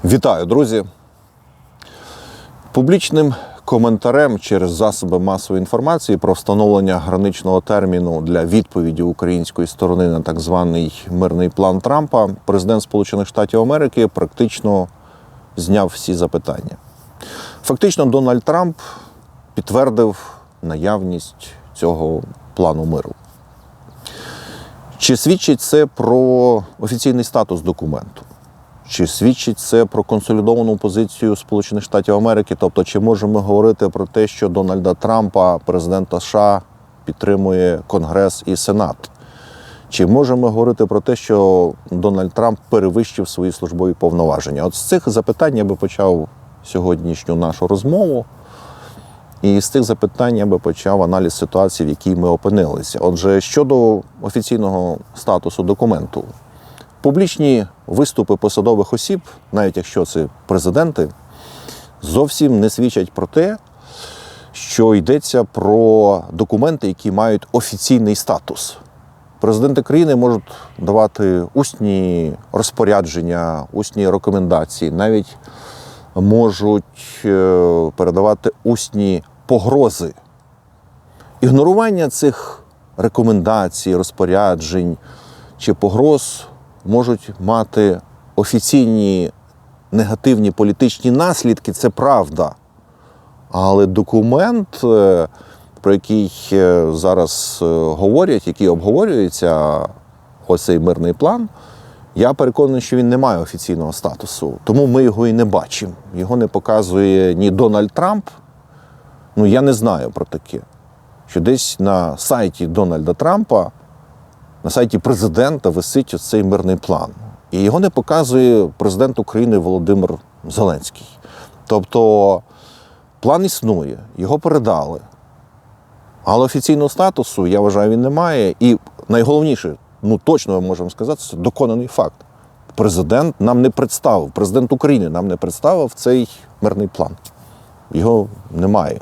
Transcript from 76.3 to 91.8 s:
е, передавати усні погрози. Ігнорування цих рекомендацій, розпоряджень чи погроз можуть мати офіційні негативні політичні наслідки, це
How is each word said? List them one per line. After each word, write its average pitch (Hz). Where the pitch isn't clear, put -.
е, 90
передавати 95
усні 104
погрози. 117
Ігнорування 170
цих -
рекомендацій, 101
розпоряджень 90
чи -
погроз 127
можуть 117
мати 104
офіційні 104
негативні 107
політичні 107
наслідки, 127
це 120